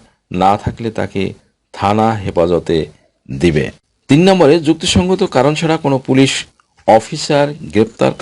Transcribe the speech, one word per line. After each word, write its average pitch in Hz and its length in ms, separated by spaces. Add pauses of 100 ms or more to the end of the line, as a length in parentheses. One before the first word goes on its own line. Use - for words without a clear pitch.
(420)
না 95 100 (100)
থাকলে 117 360
তাকে 101 240 (520)
থানা 107 340 (140)
হেফাজতে 85 560 (500)
দিবে। 73 360 (460)
তিন 143 180
নম্বরে, 170 260 (120)
যুক্তিসঙ্গত 180 560 (140)
কারণ 135 240
ছাড়া 160 240
কোনো 139 120 (120)
পুলিশ 135 240 (560)
অফিসার 143 580 (280)
গ্রেপ্তার 113 480